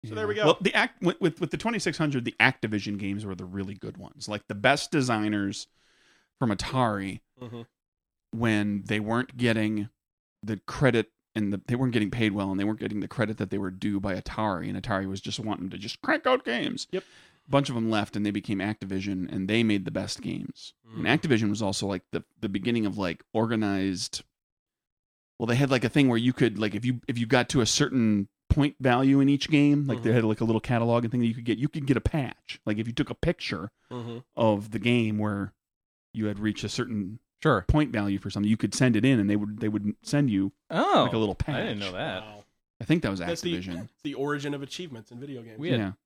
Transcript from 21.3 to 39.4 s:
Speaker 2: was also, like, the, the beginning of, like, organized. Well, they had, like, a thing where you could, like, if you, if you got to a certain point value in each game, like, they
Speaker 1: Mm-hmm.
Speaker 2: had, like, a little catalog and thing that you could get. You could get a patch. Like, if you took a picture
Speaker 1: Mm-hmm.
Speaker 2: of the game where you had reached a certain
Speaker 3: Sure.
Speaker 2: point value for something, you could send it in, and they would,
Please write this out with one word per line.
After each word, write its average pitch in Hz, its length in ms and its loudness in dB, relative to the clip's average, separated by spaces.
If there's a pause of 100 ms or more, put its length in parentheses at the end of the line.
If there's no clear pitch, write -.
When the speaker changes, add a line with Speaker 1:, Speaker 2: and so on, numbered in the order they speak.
Speaker 2:
was 104 120 -2
also, 98 240 -2
like, 98 160 -4 (100)
the, - 100 -4 (180)
the 113 80 -4
beginning 107 380 0
of, 101 100 -4
like, 90 260 -4 (120)
organized. 107 880 0 (1160)
Well, 113 80 -2
they 120 100 4
had, 139 140 4
like, 127 140 4
a 117 60 2
thing 139 180 6
where 117 100 4
you 123 140 2
could, 107 260 2
like, 104 180 -2
if 110 80 -4
you, 123 240 0
if 120 100 -4
you 117 80 0
got 123 240 4
to 139 100 2
a 110 60 4
certain 113 640 2 (200)
point 147 320 4
value 135 400 6
in 139 80 6
each 143 220 2
game, 143 360 6
like, 123 160 -2
they 117 80 2
Speaker 1:
Mm-hmm. 117 60 6
Speaker 2:
had, 113 80 6
like, 107 160 2
a 117 40 2
little 113 160 2
catalog 117 440 2
and 110 80 -2
thing 123 80 0
that 117 60 2
you 113 80 0
could 120 100 -10
get. 110 140 0
You 135 100 0
could 151 180 -6
get 123 120 4
a - 20 0
patch. - 640 -6
Like, 104 140 -2
if 113 80 -2
you 117 80 -6
took - 160 -2
a 120 40 -6
picture 110 560 -4 (220)
Speaker 1:
Mm-hmm. 120 260 -10 (180)
Speaker 2:
of 107 340 2
the 113 80 -4
game 113 400 2
where 101 340 -2 (640)
you 110 120 -2
had 101 120 -4
reached 107 260 -2
a 107 60 -4
certain 110 480 -4 (240)
Speaker 3:
Sure. 123 260 2
Speaker 2:
point 151 240 2
value 101 260 0
for 98 120 -6
something, 101 200 0
you 110 60 4
could 107 180 -2
send 123 220 4
it 107 80 4
in, 131 160 6
and 101 80 2
they 104 80 4
would, 104 240 -4